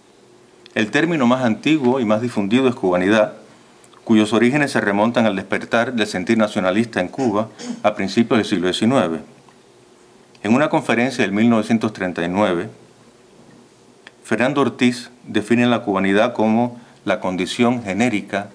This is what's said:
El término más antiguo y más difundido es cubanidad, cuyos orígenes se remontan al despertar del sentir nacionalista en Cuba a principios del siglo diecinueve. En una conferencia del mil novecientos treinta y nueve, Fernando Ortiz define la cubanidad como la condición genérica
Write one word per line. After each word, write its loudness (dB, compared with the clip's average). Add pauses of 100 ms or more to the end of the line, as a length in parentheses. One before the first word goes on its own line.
(760)
El -2
término 2
más 2
antiguo 2
y 0
más 0
difundido 0
es -2
cubanidad, 2 (720)
cuyos 4
orígenes 2
se 0
remontan 2
al 0
despertar -2
del -2
sentir 0
nacionalista 0
en -2
Cuba -2 (340)
a 2
principios 0
del 2
siglo -2
diecinueve. 0 (1200)
En 2
una 2
conferencia 0
del -2
mil 2
novecientos 0
treinta -4
y -4
nueve, -2 (1600)
Fernando 0
Ortiz 0 (120)
define 0
la 0
cubanidad 2
como 0 (240)
la -2
condición -2
genérica -4